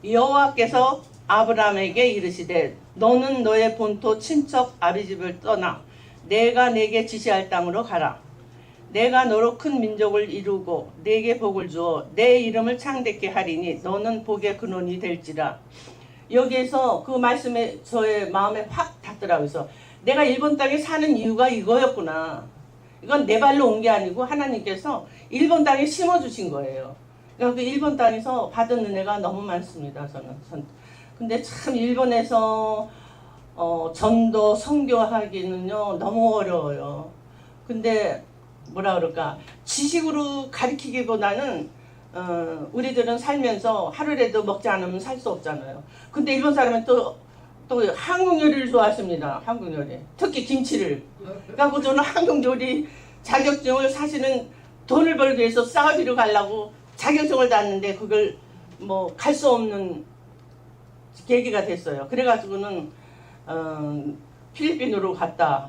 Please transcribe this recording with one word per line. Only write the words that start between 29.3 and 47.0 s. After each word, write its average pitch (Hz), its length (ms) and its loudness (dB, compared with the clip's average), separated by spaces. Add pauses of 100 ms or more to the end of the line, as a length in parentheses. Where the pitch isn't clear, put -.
많습니다, 165 640 -10
저는. 127 300 -14 (120)
전-, 147 160 -12 (540)
근데 226 240 -4
참 - 320 -6
일본에서, 226 1160 0 (680)
어, 165 380 -4
전도, 220 600 4
선교하기는요, 214 1400 -2
너무 226 380 2
어려워요. 147 760 -4 (560)
근데 220 560 -2 (480)
뭐라 190 240 -2
그럴까, 160 440 -4 (260)
지식으로 294 840 -2
가르치기보다는, 233 1160 -4 (440)
어, 170 600 -6
우리들은 240 460 -2
살면서 240 720 -2
하루라도 269 560 0
먹지 202 240 -4
않으면 185 320 -2
살 254 180 -10
수 240 120 -6
없잖아요. 147 520 -10 (300)
근데 294 220 0
일본 277 200 2
사람은 240 300 2
또, 247 320 2 (520)